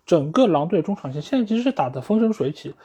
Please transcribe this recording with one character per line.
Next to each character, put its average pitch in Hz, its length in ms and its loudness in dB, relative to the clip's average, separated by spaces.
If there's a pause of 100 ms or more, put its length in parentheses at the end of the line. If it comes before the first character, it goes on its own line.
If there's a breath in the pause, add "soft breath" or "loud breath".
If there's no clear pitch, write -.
整 156 280 2
个 262 140 6
狼 156 220 2
队 180 140 0
中 196 140 -4
场 135 160 -10
线 147 80 -6
现 269 180 -2
在 226 80 0
其 226 100 0
实 233 60 -2
是 254 100 0
打 - 160 -2
得 135 120 -8
风 214 180 0
生 226 140 2
水 143 200 -2
起。 - 220 -14 (100)